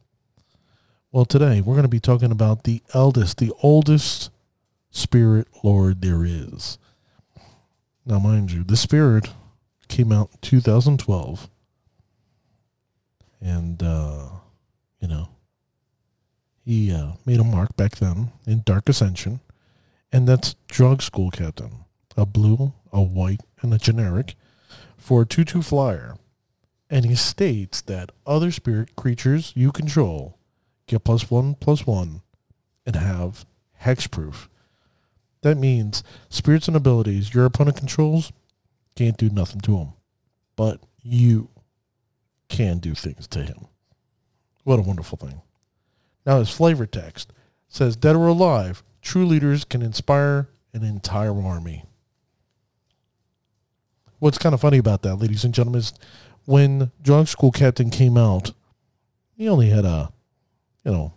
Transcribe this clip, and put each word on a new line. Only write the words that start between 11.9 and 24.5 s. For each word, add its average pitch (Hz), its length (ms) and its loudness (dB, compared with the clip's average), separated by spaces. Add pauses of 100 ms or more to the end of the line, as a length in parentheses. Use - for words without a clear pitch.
and, 85 440 -6
uh, 73 460 -4 (680)
you 95 80 -8
know, 80 220 -8 (1400)
he, 110 260 0
uh, 76 200 -4 (160)
made 120 120 2
a 113 40 4
mark 104 340 -2
back 101 200 -2
then 98 340 -2 (160)
in 110 180 -2
Dark 98 240 0
Ascension, 104 500 -2 (680)
and 127 160 2
that's 127 300 2 (140)
Drug 131 320 2
School 95 280 -4
Captain, - 540 -10 (320)
a 104 100 2
blue, 107 460 2 (220)
a 101 80 2
white, 92 400 -2 (200)
and 117 120 -2
a 110 40 4
generic 110 580 -2 (600)